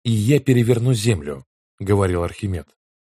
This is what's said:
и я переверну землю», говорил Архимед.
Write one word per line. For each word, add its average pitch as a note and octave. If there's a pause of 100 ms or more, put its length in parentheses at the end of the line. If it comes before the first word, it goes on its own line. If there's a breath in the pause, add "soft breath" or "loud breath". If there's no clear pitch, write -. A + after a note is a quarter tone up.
и A#2
я A2+
переверну B2
землю», E2 (320)
говорил G2
Архимед. E2+ (440)